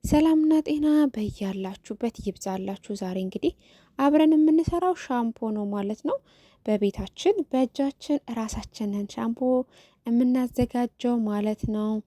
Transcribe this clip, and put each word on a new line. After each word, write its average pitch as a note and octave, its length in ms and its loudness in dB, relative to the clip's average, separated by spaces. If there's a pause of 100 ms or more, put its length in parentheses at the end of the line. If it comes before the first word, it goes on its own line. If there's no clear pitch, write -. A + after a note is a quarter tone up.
ሰላምና D#4 500 4 (100)
ጤና D4+ 240 -2 (220)
በያላችሁበት G3+ 1080 -6
ይብዛላችሁ። G3 760 -8
ዛሬ F#3 240 -6
እንግዲህ F#3+ 340 -4 (460)
አብረን D#4 340 6
የምንሰራው E4 640 4
ሻምፖ A3+ 540 -4
ነው G#3+ 160 -4
ማለት G3+ 380 -4
ነው። A#4+ 120 -2 (480)
በቤታችን G#3+ 720 0 (100)
በእጃችን C#4 720 -2 (140)
ራሳችንን G#3+ 760 -6
ሻምፖ A3+ 320 -6 (640)
የምናዘጋጀው B3 1200 0
ማለት G#3+ 460 -2
ነው። G#3+ 220 -2 (160)